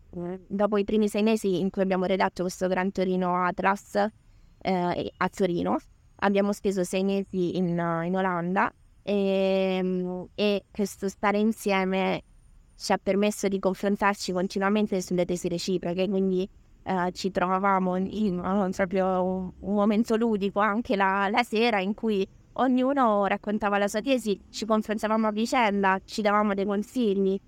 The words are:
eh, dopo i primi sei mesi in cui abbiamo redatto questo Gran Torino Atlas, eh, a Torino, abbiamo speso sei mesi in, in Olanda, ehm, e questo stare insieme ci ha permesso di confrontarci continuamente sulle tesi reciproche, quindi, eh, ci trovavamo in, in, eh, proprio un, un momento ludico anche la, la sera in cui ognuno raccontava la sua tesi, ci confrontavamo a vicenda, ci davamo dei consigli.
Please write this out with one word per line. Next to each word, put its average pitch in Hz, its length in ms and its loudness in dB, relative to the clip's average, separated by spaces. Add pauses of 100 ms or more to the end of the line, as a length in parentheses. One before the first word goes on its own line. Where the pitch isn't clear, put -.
(120)
eh, 180 360 -10
dopo 208 280 0
i 202 60 2
primi 214 240 2
sei 208 160 -2
mesi 208 380 2
in 190 100 0
cui 196 120 -2
abbiamo 185 240 2
redatto 190 360 0
questo 185 240 -4
Gran 185 240 0
Torino 185 540 0
Atlas, 196 680 0 (500)
eh, 175 560 -2
a 185 120 -2
Torino, 180 500 -2 (380)
abbiamo 202 360 2
speso 196 320 -2
sei 190 200 -2
mesi 190 520 -2
in, 180 120 0
in 170 480 -2
Olanda, 185 560 0 (300)
ehm, 190 1300 0
e 202 360 0
questo - 380 -6
stare 202 300 0
insieme 190 840 0 (540)
ci - 160 -4
ha 190 100 2
permesso 202 460 0
di 196 100 -2
confrontarci 196 720 0
continuamente 196 680 0
sulle 180 220 0
tesi 180 240 -4
reciproche, 180 600 -2
quindi, 190 400 0 (340)
eh, 180 300 -2
ci - 180 -4
trovavamo 185 680 2
in, 190 140 -2
in, 196 280 -2
eh, 185 360 0
proprio 185 480 0
un, 185 280 -4 (100)
un 190 140 -4
momento 214 420 2
ludico 202 440 0
anche 214 360 0
la, 196 340 2
la 240 120 4
sera 226 380 0
in 196 140 -2
cui 208 320 -2 (280)
ognuno 254 720 2
raccontava 202 520 -2
la 202 100 2
sua 214 120 -4
tesi, 220 400 0 (100)
ci - 140 -10
confrontavamo 220 640 0
a 214 40 0
vicenda, 208 720 2
ci - 180 -6
davamo 208 320 2
dei 196 100 -2
consigli. 196 840 0